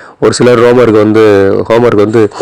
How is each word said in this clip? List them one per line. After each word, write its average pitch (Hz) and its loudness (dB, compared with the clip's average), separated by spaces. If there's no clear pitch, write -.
ஒரு 110 -2
சிலர் 123 0
ரோமருக்கு 120 2
வந்து, 107 0
ஹோமருக்கு 117 0
வந்து 107 0